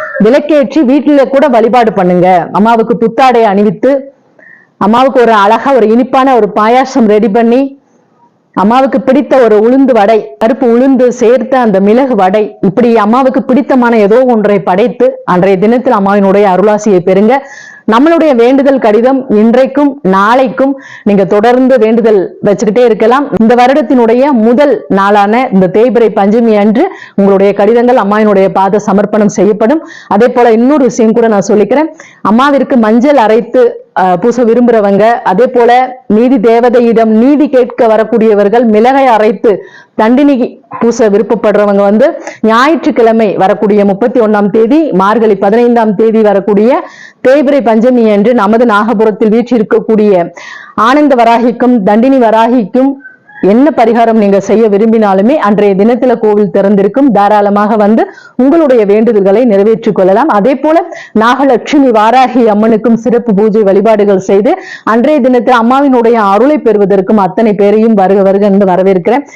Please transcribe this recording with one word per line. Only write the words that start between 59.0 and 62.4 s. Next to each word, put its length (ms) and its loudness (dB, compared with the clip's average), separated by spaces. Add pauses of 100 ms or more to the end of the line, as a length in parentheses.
நிறைவேற்றிக் 520 0
கொள்ளலாம். 320 0
அதே 280 0
போல 200 0 (420)
நாகலட்சுமி 720 0
வாராகி 560 2